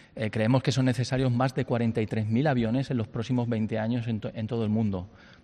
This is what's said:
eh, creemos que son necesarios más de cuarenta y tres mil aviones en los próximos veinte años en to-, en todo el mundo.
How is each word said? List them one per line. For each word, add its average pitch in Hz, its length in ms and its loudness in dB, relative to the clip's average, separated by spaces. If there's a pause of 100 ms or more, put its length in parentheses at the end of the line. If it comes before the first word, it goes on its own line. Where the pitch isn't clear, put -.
(160)
eh, 110 120 -2
creemos 110 320 2
que 131 120 0
son 127 140 2
necesarios 127 440 0
más 123 240 2
de 131 100 -2
cuarenta 117 360 0
y 107 60 0
tres 110 200 -2
mil 120 220 2
aviones 123 420 2
en 135 60 0
los 107 100 -2
próximos 120 420 -2
veinte 110 300 0
años 117 300 -2
en 113 100 0
to-, 110 160 -8
en 110 140 -4
todo 117 160 -2
el 107 60 0
mundo. 101 380 0 (360)